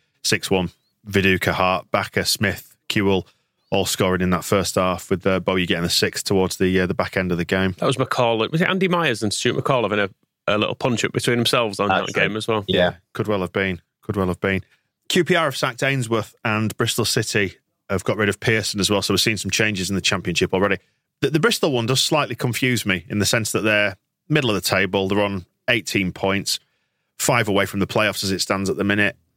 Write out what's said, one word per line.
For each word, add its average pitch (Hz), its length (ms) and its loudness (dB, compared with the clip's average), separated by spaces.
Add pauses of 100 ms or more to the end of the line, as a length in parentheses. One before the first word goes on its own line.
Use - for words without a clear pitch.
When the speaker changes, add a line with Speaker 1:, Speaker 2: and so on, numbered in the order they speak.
(220)
Speaker 1:
six - 280 -2
one, 92 200 0 (360)
Viduka, 95 460 2
Hart, 92 400 0
Bakker, 98 340 -2
Smith, - 480 -4 (140)
Kewell, 98 380 2 (440)
all 98 140 0
scoring 92 380 0
in 92 80 0
that 92 140 0
first 95 320 0
half, 92 340 0
with, 90 160 -2
uh, 95 140 2
Bowyer 92 260 0
getting 85 160 0
the 87 80 -2
sixth - 340 -2
towards 95 320 0
the, 92 240 2
uh, 92 60 2
the 87 80 -4
back 92 240 -2
end 92 140 0
of 85 60 0
the 85 60 -2
game. 92 360 0
Speaker 2:
That - 60 -2
was 127 120 0
McCall. 117 520 0
Was 165 120 0
it 175 60 2
Andy 190 200 0
Myers 156 340 0
and 85 80 0
Stuart - 320 -2
McCall 127 200 0
having 104 160 0
a, 101 100 0 (380)
a 104 100 2
little 104 180 0
punch 123 300 -2
up - 80 -2
between - 240 0
themselves 117 420 0
on 101 100 0
Speaker 3:
That's 95 220 0
Speaker 2:
that 101 80 -2
game 98 140 2
Speaker 3:
it. 110 60 -4
Speaker 2:
as 107 100 -4
well? 107 180 0
Speaker 3:
Yeah. 90 280 2 (180)
Speaker 1:
Could 107 160 -4
well 101 140 0
have 87 100 -4
been. 95 300 -2 (180)
Could 104 160 -6
well 95 120 2
have 87 120 -2
been. 95 240 0 (460)
Q 180 140 2
P 180 100 2
R 165 100 2
have 135 120 -4
sacked 131 260 -2
Ainsworth, 120 520 0 (120)
and 107 320 0
Bristol 117 260 0
City 104 520 0 (340)
have 95 140 -2
got 104 120 0
rid 104 140 2
of - 100 -4
Pearson 110 400 0
as 92 80 2
well. 101 140 2
So - 100 -2
we're 95 60 2
seeing 110 180 0
some 98 140 -6
changes 98 400 -2
in 98 40 -2
the 92 60 -2
Championship 90 540 0
already. 95 240 2 (420)
The, 139 80 0
the 151 120 0
Bristol 196 320 2
one 117 120 0
does 127 180 0
slightly 135 320 0
confuse 123 520 -2
me 92 240 0
in 101 80 -2
the 98 80 2
sense 113 260 0
that 101 80 0
they're 104 360 2 (300)
middle 151 220 2
of 104 60 2
the 92 80 0
table. 95 440 2
They're 101 160 0
on 98 220 -2 (240)
eighteen 170 440 0
points, - 460 -2 (600)
five 120 300 2
away 98 180 2
from 101 140 -6
the 90 60 2
playoffs 107 380 0
as 95 60 0
it 90 100 -2
stands 98 300 -2
at 78 60 -2
the 95 80 -2
minute, 101 320 0 (200)